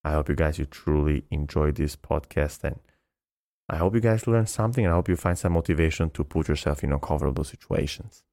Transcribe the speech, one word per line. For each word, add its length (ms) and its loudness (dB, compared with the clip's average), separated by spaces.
I 80 0
hope 180 0
you 40 2
guys, 240 0
you 60 -2
truly 640 0
enjoyed 460 0
this 200 -2
podcast, 680 -4
and 160 -6
I 100 -6
hope 160 2
you 60 4
guys 260 2
learned 220 2
something, 360 0
and 80 4
I 40 4
hope 120 2
you 80 2
find 220 0
some 160 0
motivation 560 2
to 140 -4
put 240 -2
yourself 360 0
in 80 0
uncomfortable 520 0
situations. 880 -6